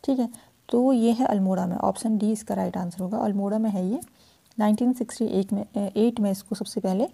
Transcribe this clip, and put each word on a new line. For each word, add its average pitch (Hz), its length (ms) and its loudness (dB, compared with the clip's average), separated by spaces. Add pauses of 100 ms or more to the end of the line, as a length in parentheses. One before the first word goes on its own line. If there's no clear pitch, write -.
ठीक 269 140 0
है, 233 100 0 (400)
तो 247 240 4
ये 233 200 4
है 233 140 2
अल्मोड़ा 190 400 2
में, 175 100 -2
ऑप्शन 214 420 0
डी 214 140 2
इसका 208 220 -4
राइट 185 220 -2
आंसर 180 260 -6
होगा, 190 160 -4
अल्मोड़ा 202 400 0
में 220 120 0
है 190 200 -2
ये। 277 100 -2 (580)
नाइनटीन 214 340 4
सिक्सटी 240 320 -4
एट 196 280 0
में, 202 120 -2
अ, - 140 -6
एट 220 420 0
में 202 100 2
इसको 190 240 -4
सबसे 208 260 -6
पहले 190 340 0